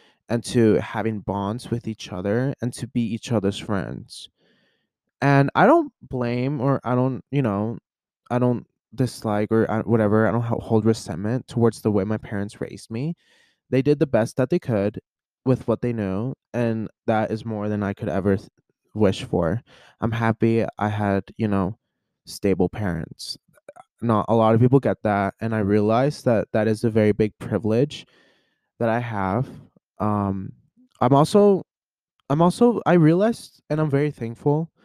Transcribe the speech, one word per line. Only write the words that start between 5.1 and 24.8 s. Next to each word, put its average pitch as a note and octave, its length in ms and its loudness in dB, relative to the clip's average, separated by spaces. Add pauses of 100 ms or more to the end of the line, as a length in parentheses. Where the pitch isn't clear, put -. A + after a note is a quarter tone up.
And C#3 360 4
I E3+ 100 6
don't D4+ 260 4 (100)
blame B2 580 -4
or C3+ 240 0
I A#2+ 100 -2
don't, B2+ 380 -2
you C#3 100 0
know, G#2+ 360 -2 (520)
I A#2+ 80 -2
don't B2 260 0 (300)
dislike A2 560 -4
or A2 180 2
I, G#2+ 120 -2
whatever. A2 480 2
I - 20 0
don't A2+ 120 0
ho-, A#2 180 -4
hold A2+ 240 0
resentment A2 640 -2
towards A#2 320 0
the A2+ 100 -2
way G2+ 140 0
my A2 140 -4
parents G2+ 420 -10
raised - 320 -12
me. C#3+ 240 -6 (540)
They C3 120 2
did D3 160 2
the D3+ 80 2
best A2+ 300 0
that B2+ 140 -2
they F3+ 100 0
could G#2+ 400 -2 (460)
with B2+ 220 0
what A2+ 120 0
they A#2+ 120 -2
knew, G#2+ 420 -4 (180)
and A2+ 360 -4 (180)
that A2 240 0
is A2 140 -6
more G#2+ 240 -6
than G#2 140 -2
I G2 120 -2
could G#2+ 140 -8
ever F#2+ 280 0
th-, - 120 -8 (460)
wish G#2 280 2
for. F2+ 400 -2 (380)
I'm A#2 100 -2
happy A2+ 540 0 (120)
I G#2 120 -2
had, G#2 340 0 (140)
you A2+ 100 -2
know, G2 320 -2 (480)
stable F#2 420 0
parents. - 680 -8 (640)
Not A2 260 0
a A2 60 2
lot A2+ 220 6
of A2 40 4
people B2 200 6